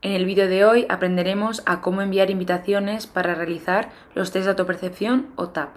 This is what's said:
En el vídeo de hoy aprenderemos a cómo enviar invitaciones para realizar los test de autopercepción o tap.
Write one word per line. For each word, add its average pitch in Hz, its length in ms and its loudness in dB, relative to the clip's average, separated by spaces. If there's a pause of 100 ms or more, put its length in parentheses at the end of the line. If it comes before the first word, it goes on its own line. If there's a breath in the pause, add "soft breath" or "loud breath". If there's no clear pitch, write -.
En 196 120 -2
el 185 120 0
vídeo 190 240 2
de 190 160 4
hoy 233 240 6
aprenderemos 185 760 0
a 175 160 0
cómo 185 180 -2
enviar 190 300 2
invitaciones 196 760 -2
para 180 280 -2
realizar 165 560 -2 (240 loud breath)
los 185 180 -2
test 190 120 0
de 196 80 2
autopercepción 185 720 -2 (100)
o 175 140 -6
tap. 147 260 -8